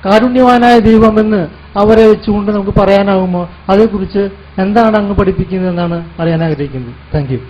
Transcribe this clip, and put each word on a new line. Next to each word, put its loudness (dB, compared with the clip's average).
കാരുണ്യവാനായ 4
ദൈവമെന്ന് 2
അവരെ 4
വെച്ചുകൊണ്ട് -2
നമുക്ക് -6
പറയാനാവുമോ? 0
അതേക്കുറിച്ച് 0
എന്താണ് 2
അങ്ങ് -4
പഠിപ്പിക്കുന്നതെന്നാണ് -4
അറിയാൻ -2
ആഗ്രഹിക്കുന്നത്. -6
Thank -4
you. -6